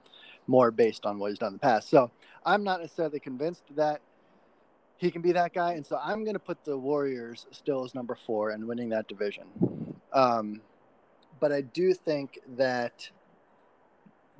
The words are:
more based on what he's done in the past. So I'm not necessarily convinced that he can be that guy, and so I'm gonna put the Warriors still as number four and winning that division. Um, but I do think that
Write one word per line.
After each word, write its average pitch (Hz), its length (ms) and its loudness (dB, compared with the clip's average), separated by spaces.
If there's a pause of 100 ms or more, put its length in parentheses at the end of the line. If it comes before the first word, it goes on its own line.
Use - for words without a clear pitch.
(480)
more 127 240 8
based 113 340 2
on 104 140 -2
what 104 100 -2
he's 101 80 -6
done 110 100 -4
in 98 60 -8
the 101 60 -16
past. 117 280 2
So 131 220 6 (340)
I'm 202 200 2
not 185 160 -2
necessarily 151 400 -4
convinced 147 420 -6 (140)
that 151 260 0 (920)
he 175 140 0
can 170 120 -6
be 175 100 4
that 175 220 2
guy, 175 200 0
and 147 120 -8
so 147 160 -4
I'm 214 220 -4
gonna 208 160 -4
put - 240 -10
the 143 120 -4
Warriors 131 760 -4
still 131 320 -4
as 127 100 -12
number 123 220 -6
four 107 340 -2
and 107 160 -6
winning 120 240 -6
that 110 160 -2
division. - 880 -4 (160)
Um, 113 480 2 (800)
but 147 140 2
I 143 80 0
do 180 340 0
think 143 460 -4 (160)
that 123 520 -2 (1300)